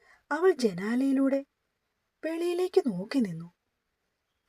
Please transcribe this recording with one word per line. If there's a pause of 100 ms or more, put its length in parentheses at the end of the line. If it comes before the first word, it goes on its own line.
(320)
അവൾ
ജനാലയിലൂടെ (800)
വെളിയിലേക്ക്
നോക്കി
നിന്നു. (960)